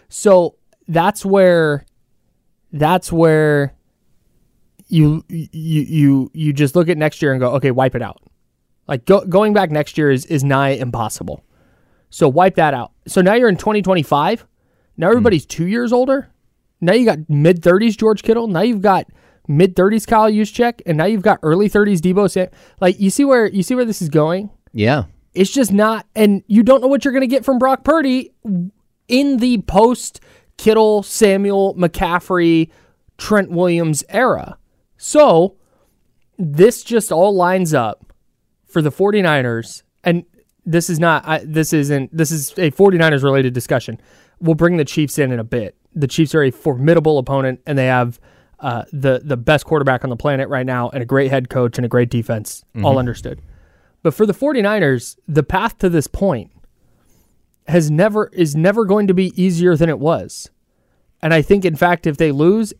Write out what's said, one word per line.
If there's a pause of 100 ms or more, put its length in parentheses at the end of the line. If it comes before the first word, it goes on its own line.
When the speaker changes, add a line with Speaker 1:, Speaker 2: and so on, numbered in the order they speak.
Speaker 1:
So (320)
that's
where, (880)
that's
where (1120)
you,
you,
you,
you
just
look
at
next
year
and
go,
"Okay,
wipe
it
out." (680)
Like,
go,
going
back
next
year
is,
is
nigh
impossible. (680)
So
wipe
that
out. (140)
So
now
you're
in
twenty
twenty-five. (520)
Now
everybody's
Speaker 2:
Hmm.
Speaker 1:
two
years
older. (500)
Now
you
got (100)
mid-thirties
George
Kittle.
Now
you've
got (400)
mid-thirties
Kyle
Juszczyk.
And
now
you've
got
early
thirties
Deebo
Sam-, (320)
like,
you
see
where,
you
see
where
this
is
going? (220)
Speaker 2:
Yeah. (300)
Speaker 1:
It's
just
not,
and
you
don't
know
what
you're
gonna
get
from
Brock
Purdy (760)
in
the
post-Kittle,
Samuel,
McCaffrey, (480)
Trent
Williams
era. (420)
So (840)
this
just
all
lines
up (540)
for
the
forty-niners. (220)
And (420)
this
is
not,
I,
this
isn't,
this
is
a
forty-niners
related
discussion. (400)
We'll
bring
the
Chiefs
in
in
a
bit. (200)
The
Chiefs
are
a
formidable
opponent,
and
they
have, (400)
uh,
the,
the
best
quarterback
on
the
planet
right
now
and
a
great
head
coach
and
a
great
defense. (120)
All
Speaker 2:
Mm-hmm.
Speaker 1:
understood. (640)
But
for
the
forty-niners, (100)
the
path
to
this
point (1160)
has
never,
is
never
going
to
be
easier
than
it
was. (720)
And
I
think,
in
fact,
if
they
lose,